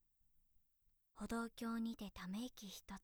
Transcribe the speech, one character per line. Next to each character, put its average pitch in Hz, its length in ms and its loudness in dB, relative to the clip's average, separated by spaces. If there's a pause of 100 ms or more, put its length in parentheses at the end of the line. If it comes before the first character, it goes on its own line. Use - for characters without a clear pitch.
(1160)
歩 208 140 -4
道 233 220 4
橋 226 280 2
に 226 160 4
て 202 180 -4
た 180 140 -6
め 202 180 2
息 254 220 -6
一 - 160 -8 (220)